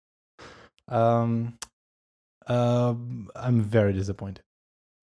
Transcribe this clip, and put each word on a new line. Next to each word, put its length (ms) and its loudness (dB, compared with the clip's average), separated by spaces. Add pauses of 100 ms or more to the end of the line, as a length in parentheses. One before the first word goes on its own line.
(880)
Um, 680 0 (880)
uh, 460 2 (420)
I'm 260 2
very 320 2
disappointed. 500 -6 (600)